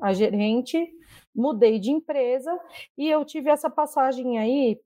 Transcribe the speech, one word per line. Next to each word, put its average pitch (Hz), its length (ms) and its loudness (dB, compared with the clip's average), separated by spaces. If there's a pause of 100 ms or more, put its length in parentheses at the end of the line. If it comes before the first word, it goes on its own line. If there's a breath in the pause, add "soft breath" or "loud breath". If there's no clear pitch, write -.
a 202 120 0
gerente, 214 720 0 (480 loud breath)
mudei 220 460 2
de 202 120 -2
empresa 285 680 -2 (380 loud breath)
e 294 120 -2
eu 302 160 2
tive 302 260 -2
essa 294 180 2
passagem 262 720 0
aí 233 480 0